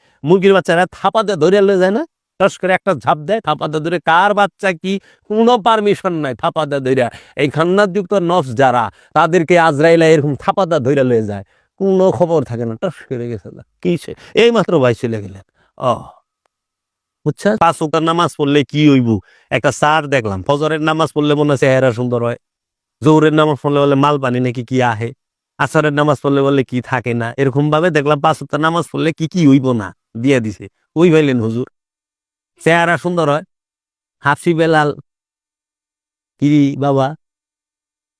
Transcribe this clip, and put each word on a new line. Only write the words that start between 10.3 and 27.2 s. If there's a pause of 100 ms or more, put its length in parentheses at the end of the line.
থাপা
দিয়ে
ধরে
লয়ে
যায়, (320)
কোনো
খবর
থাকে
না,
টাস
করে
গেছে। (320)
কি
সে, (200)
এই
মাত্র
ভাই
চলে
গেলেন। (360)
ও, (1300)
বুঝছেন?
পাঁচ
ওয়াক্ত
নামাজ
পড়লে
কি
হইব? (300)
একটা
স্যার
দেখলাম,
ফজরের
নামাজ
পড়লে
মনে
হয়
চেহারা
সুন্দর
হয়, (680)
জোহরের
নামাজ
পড়লে
বলে
মাল
পানি
নাকি
কি
আহে, (440)
আসরের
নামাজ
পড়লে
বলে
কি
থাকে
না।